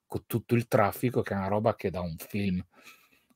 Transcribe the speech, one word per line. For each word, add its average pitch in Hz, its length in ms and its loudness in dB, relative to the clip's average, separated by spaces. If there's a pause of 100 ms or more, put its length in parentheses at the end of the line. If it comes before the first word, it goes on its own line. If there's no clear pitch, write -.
con - 200 -8
tutto - 300 0
il 117 120 2
traffico, 117 540 2
che - 120 -6
è 98 40 0
una 95 100 -2
roba 107 280 2
che - 160 -4
da 90 100 -4
un 85 160 -6
film 95 480 -4 (720)